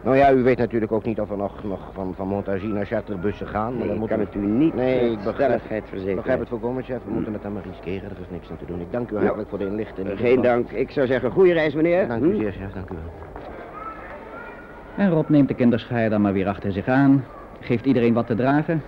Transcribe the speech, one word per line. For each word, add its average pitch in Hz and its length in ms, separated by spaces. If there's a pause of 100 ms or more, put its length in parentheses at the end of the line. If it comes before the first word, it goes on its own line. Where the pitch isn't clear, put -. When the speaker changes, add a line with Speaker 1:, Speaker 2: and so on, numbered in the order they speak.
Speaker 1:
Nou 127 140
ja, 139 140
u 127 120
weet 127 140
natuurlijk 110 340
ook 110 140
niet 110 140
of 104 120
er 101 60
nog, 101 260
nog 95 160 (140)
van, 95 220
van 95 120
Montargis 98 440
naar 101 140
Chartres 104 340
bussen 98 280
gaan, 107 220
maar 127 80
Speaker 2:
Nee, 110 80
Speaker 1:
dan 101 80
Speaker 2:
ik 104 60
Speaker 1:
moet 110 100
Speaker 2:
kan 110 100
Speaker 1:
u 104 40
Speaker 2:
het 95 120
u... 104 40
niet 117 360
Speaker 1:
Nee, 127 260
Speaker 2:
met 120 100
Speaker 1:
ik 110 60
begrijp, 101 180
Speaker 2:
stelligheid 117 520
verzekeren. 98 280
Speaker 1:
begrijp 123 240
het 120 100
volkomen, 120 340
chef. 127 140
We - 100
Speaker 2:
Hm. 107 60
Speaker 1:
moeten 113 200
het 101 80
dan 101 120
maar 95 180
riskeren, 92 380
er 90 120
is 82 100
niks 85 180
aan 82 80
te - 80
doen. 87 140
Ik 87 120
dank 120 180
u - 40
Speaker 2:
Nou, 101 100
Speaker 1:
hartelijk 101 260
voor 101 100
de 101 60
inlichting. 98 500
Speaker 2:
geen 123 260
dank. 120 300
Ik 117 200
zou 135 160
zeggen, 120 240
goede 175 220
reis, 156 200
meneer. 170 340
Speaker 1:
Dank 117 160
u 175 80
Speaker 2:
Hm? 214 60
Speaker 1:
zeer, 104 140
chef, 95 220
dank 92 160
u 95 40
wel. 80 180 (1900)
Speaker 3:
En 190 60
Rob 156 180
neemt 143 180
de - 60
kinderschaar 117 560
dan 107 120
maar 101 120
weer 95 140
achter 101 240
zich 95 160
aan, 135 360 (360)
geeft 120 260
iedereen 117 280
wat 117 140
te 113 80
dragen. 143 520